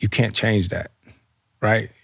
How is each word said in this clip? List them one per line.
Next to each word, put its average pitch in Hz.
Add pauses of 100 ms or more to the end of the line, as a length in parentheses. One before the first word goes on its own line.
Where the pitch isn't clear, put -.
you 107
can't 107
change 104
that, - (680)
right? 110 (140)